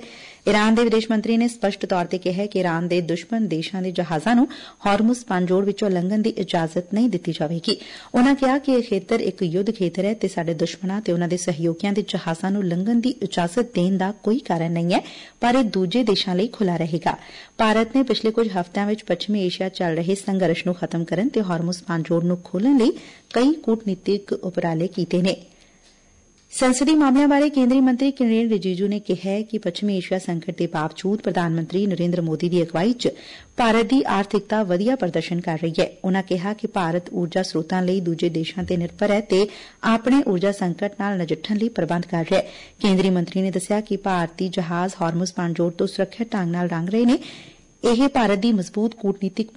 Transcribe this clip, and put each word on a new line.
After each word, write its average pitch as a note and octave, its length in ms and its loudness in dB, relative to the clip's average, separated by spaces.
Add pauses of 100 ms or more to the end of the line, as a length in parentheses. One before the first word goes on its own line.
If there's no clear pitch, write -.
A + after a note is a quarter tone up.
(500)
ਈਰਾਨ G#3+ 260 4
ਦੇ A#3+ 80 4
ਵਿਦੇਸ਼ A3 280 2
ਮੰਤਰੀ A3 260 2
ਨੇ A#3 100 2
ਸਪਸ਼ਟ G3+ 380 -4
ਤੌਰ F3+ 200 0
ਤੇ F#3 120 -4
ਕਿਹਾ F#3 160 -2
ਹੈ G3 120 -2
ਕਿ G#3 140 -2
ਈਰਾਨ E3+ 280 0
ਦੇ F3 140 2
ਦੁਸ਼ਮਣ F3 460 -2
ਦੇਸ਼ਾਂ E3 340 -4
ਦੇ F#3 100 -4
ਜਹਾਜ਼ਾਂ F3 440 0
ਨੂੰ B3+ 120 4 (380)
ਹਾਰਮੁਜ਼ G#3+ 400 2
ਪਣਜੋੜ F3+ 400 0
ਵਿੱਚੋਂ G3+ 240 0
ਲੰਘਣ F#3 320 0
ਦੀ A3 80 2
ਇਜਾਜ਼ਤ F3 640 -2
ਨਹੀਂ A3+ 160 2
ਦਿੱਤੀ F3 220 -4
ਜਾਵੇਗੀ। E3 460 -4 (380)
ਉਨ੍ਹਾਂ B3+ 200 4
ਕਿਹਾ C4+ 220 2
ਕਿ C4+ 140 -2
ਇਹ A#3+ 120 4
ਖੇਤਰ G#3 380 -2
ਇੱਕ F#3 220 -4
ਯੁੱਧ F#3 280 0
ਖੇਤਰ F3+ 340 -2
ਹੈ G#3 80 0
ਤੇ A3 140 -4
ਸਾਡੇ E3+ 260 -2
ਦੁਸ਼ਮਣਾਂ F#3 480 -4
ਤੇ F#3+ 100 -2
ਉਨ੍ਹਾਂ F3 180 0
ਦੇ F3+ 80 -2
ਸਹਿਯੋਗੀਆਂ E3+ 560 -2
ਦੇ G#3 160 0
ਜਹਾਜ਼ਾਂ F3 420 -4
ਨੂੰ G3+ 140 0
ਲੰਘਣ F#3+ 340 0
ਦੀ B3 140 0 (100)
ਇਜਾਜ਼ਤ F#3+ 520 -2
ਦੇਣ F#3 220 2
ਦਾ F#3+ 140 0 (120)
ਕੋਈ A3 160 2
ਕਾਰਨ E3+ 320 -2
ਨਹੀਂ E3+ 220 0
ਹੈ, B3+ 80 2 (400)
ਪਰ A#3+ 140 2
ਇਹ C4 80 4
ਦੂਜੇ F#3+ 400 0
ਦੇਸ਼ਾਂ F#3+ 320 0
ਲਈ G3 120 2
ਖੁੱਲ੍ਹਾ F3+ 300 0
ਰਹੇਗਾ। D#3+ 380 -2 (420)
ਭਾਰਤ A3+ 380 2
ਨੇ C4+ 80 4
ਪਿਛਲੇ A3 280 0
ਕੁਝ A3+ 180 2
ਹਫ਼ਤਿਆਂ F#3+ 380 -4
ਵਿੱਚ G#3+ 160 -2
ਪੱਛਮੀ G3 420 -2
ਏਸ਼ੀਆ F#3 240 -2
ਚੱਲ E3+ 260 -2
ਰਹੇ E3+ 200 0
ਸੰਘਰਸ਼ F#3 500 0
ਨੂੰ F3+ 100 0
ਖਤਮ E3+ 300 -2
ਕਰਨ A3 240 0
ਤੇ A3+ 120 0
ਹਾਰਮੁਜ਼ F3 420 -2
ਪਣਜੋੜ E3+ 400 0
ਨੂੰ F3 200 0
ਖੋਲ੍ਹਣ B3+ 340 2
ਲਈ B3 140 4 (420)
ਕਈ C4 200 4 (100)
ਕੂਟਨੀਤਿਕ G3+ 680 -2
ਉਪਰਾਲੇ F3 540 -2
ਕੀਤੇ F3+ 340 -2
ਨੇ। F3+ 140 2 (1160)
ਸੰਸਦੀ C4 420 4
ਮਾਮਲਿਆਂ C#4+ 320 6
ਬਾਰੇ C#4+ 220 6
ਕੇਂਦਰੀ C4 300 4
ਮੰਤਰੀ C4 320 4
ਕਿਰੇਨ A3+ 380 2
ਰਿਜੀਜੂ F#3 380 0
ਨੇ G#3 120 0
ਕਿਹਾ F#3 320 -4
ਹੈ G#3 100 -2
ਕਿ A3 160 -6
ਪੱਛਮੀ G3+ 400 -2
ਏਸ਼ੀਆ F#3 220 -2
ਸੰਕਟ E3+ 380 -6
ਦੇ E3+ 160 0
ਬਾਵਜੂਦ F3 480 -2
ਪ੍ਰਧਾਨ F3 340 0
ਮੰਤਰੀ E3+ 300 -2
ਨਰਿੰਦਰ F3 360 0
ਮੋਦੀ D#3+ 280 -2
ਦੀ F3 140 2
ਅਗਵਾਈ E3+ 300 0
'ਚ G3+ 160 -2 (480)
ਭਾਰਤ A3+ 280 2
ਦੀ C4+ 220 2
ਆਰਥਿਕਤਾ G3+ 560 0
ਵਧੀਆ G3 320 0
ਪ੍ਰਦਰਸ਼ਨ E3+ 460 -2
ਕਰ E3 200 -2
ਰਹੀ E3 180 -2
ਹੈ। F3 100 2 (140)
ਉਨ੍ਹਾਂ F#3+ 200 0
ਕਿਹਾ F#3 300 -2
ਕਿ G#3+ 140 -8
ਭਾਰਤ F3 460 -2
ਊਰਜਾ F3+ 300 -2
ਸਰੋਤਾਂ E3+ 380 -2
ਲਈ F#3 200 0
ਦੂਜੇ E3+ 280 -2
ਦੇਸ਼ਾਂ E3 340 -6
ਤੇ F3+ 140 -2
ਨਿਰਭਰ F3 340 -2
ਹੈ G3+ 100 2
ਤੇ G3+ 260 2 (360)
ਆਪਣੇ A3+ 440 4
ਊਰਜਾ G3 240 2
ਸੰਕਟ G3 480 -2
ਨਾਲ G3+ 180 -2
ਨਜਿੱਠਣ E3+ 400 -2
ਲਈ A3+ 120 0
ਪ੍ਰਬੰਧ E3+ 360 -2
ਕਰ E3 180 0
ਰਿਹਾ F#3+ 160 2
ਹੈ। - 120 -4 (280)
ਕੇਂਦਰੀ F#3+ 300 4
ਮੰਤਰੀ F3+ 320 0
ਨੇ F#3+ 100 0
ਦੱਸਿਆ G3+ 300 -2
ਕਿ G#3 160 -4
ਭਾਰਤੀ F#3 520 -2
ਜਹਾਜ਼ F3 520 -4
ਹਾਰਮੁਜ਼ E3+ 320 0
ਪਣਜੋੜ E3+ 380 -2
ਤੋਂ F#3+ 160 -2
ਸੁਰੱਖਿਅਤ G3 460 -4
ਢੰਗ F3 180 -2
ਨਾਲ F3 160 -2
ਲੰਘ E3+ 220 -4
ਰਹੇ A3+ 160 2
ਨੇ। B3+ 120 4 (680)
ਇਹ A#3+ 260 4
ਭਾਰਤ G#3 300 2
ਦੀ A#3 140 2
ਮਜ਼ਬੂਤ G#3 420 -2
ਕੂਟਨੀਤਿਕ G3 600 -4